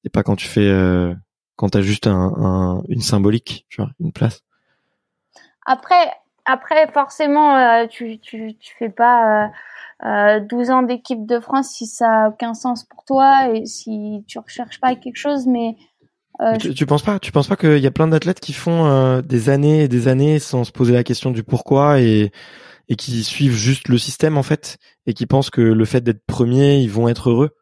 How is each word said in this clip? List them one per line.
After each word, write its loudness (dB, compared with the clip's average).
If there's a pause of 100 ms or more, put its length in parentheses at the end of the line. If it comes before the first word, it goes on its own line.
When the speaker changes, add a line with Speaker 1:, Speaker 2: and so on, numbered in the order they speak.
Speaker 1:
Et -8
pas -2
quand 0
tu -12
fais, 2
euh... 2 (420)
quand -2
t'as 0
juste -2
un, 0
un, -2
une -6
symbolique, -2
tu -12
vois, -6 (100)
une -6
place. -4 (1200)
Speaker 2:
Après, 2 (340)
après, 2
forcément, 2
euh, 4
tu, -12
tu, -14
tu -20
fais -6
pas, 2
euh, -10 (600)
euh, 2
douze -4
ans 2
d'équipe -6
de -2
France -4
si -14
ça 0
a 2
aucun -8
sens -8
pour -20
toi 2
et -4
si -12
tu -16
recherches -16
pas -2
quelque -16
chose, -4
mais, -2 (640)
euh, 0
Speaker 1:
Tu, -4
Speaker 2:
je -6
Speaker 1:
tu -2
penses 0
pas, -2
tu -12
penses 0
pas -2
qu'il 4
y 2
a 2
plein 0
d'athlètes 0
qui -12
font, 0
euh, 2
des 0
années 4
et 2
des 0
années 2
sans -4
se -6
poser 2
la 2
question -4
du -4
pourquoi 2
et, 2 (580)
et -2
qui -8
suivent 0
juste -2
le 2
système, -2
en 0
fait, -6 (260)
et -4
qui -6
pensent 0
que 0
le 4
fait -2
d'être -4
premier, 2
ils 0
vont 0
être -2
heureux 0